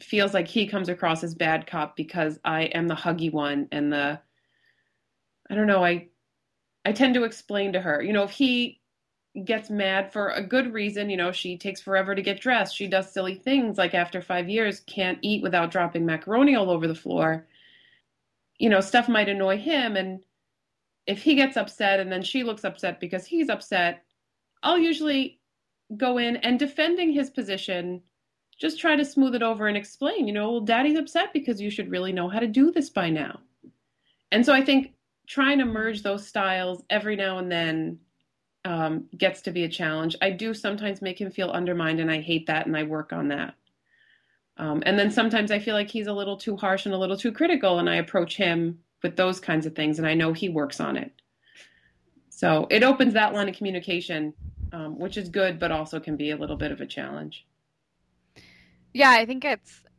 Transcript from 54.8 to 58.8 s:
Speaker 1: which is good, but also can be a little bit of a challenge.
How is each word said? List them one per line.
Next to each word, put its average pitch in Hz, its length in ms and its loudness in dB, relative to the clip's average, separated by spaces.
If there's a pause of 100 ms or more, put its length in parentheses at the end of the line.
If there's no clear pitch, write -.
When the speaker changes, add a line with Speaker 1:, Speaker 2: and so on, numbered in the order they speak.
Speaker 1:
which 190 180 -8
is 185 120 -8
good, 185 280 0
but 170 140 -2
also 156 280 -4
can 151 180 -6
be 147 120 -4
a 151 80 -4
little 151 200 -6
bit 151 140 -4
of 143 100 -10
a 147 40 -10
challenge. 147 640 -12 (1500)